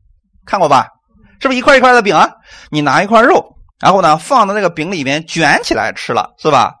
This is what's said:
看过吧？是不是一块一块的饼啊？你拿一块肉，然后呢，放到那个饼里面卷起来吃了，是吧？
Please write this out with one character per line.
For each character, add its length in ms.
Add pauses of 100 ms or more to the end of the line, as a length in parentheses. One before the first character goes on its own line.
(440)
看 160
过 80
吧？ 200 (520)
是 60
不 60
是 60
一 40
块 140
一 40
块 120
的 100
饼 120
啊？ 160 (400)
你 100
拿 220
一 40
块 160
肉， 340 (220)
然 140
后 100
呢， 160
放 300
到 60
那 60
个 80
饼 220
里 140
面 220
卷 360
起 100
来 200
吃 200
了， 240
是 140
吧？ 300